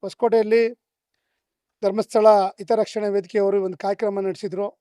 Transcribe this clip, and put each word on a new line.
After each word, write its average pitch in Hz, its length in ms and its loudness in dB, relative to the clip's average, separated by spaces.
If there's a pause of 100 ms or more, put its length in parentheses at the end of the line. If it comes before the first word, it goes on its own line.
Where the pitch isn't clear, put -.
ಹೊಸಕೋಟೆಯಲ್ಲಿ 220 580 0 (1200)
ಧರ್ಮಸ್ಥಳ 214 440 2 (320)
ಹಿತರಕ್ಷಣಾ 208 560 -2
ವೇದಿಕೆಯವರು 196 420 0 (100)
ಒಂದು 180 180 -8
ಕಾರ್ಯಕ್ರಮ 202 420 -4
ನಡೆಸಿದ್ರು. 190 400 -8 (140)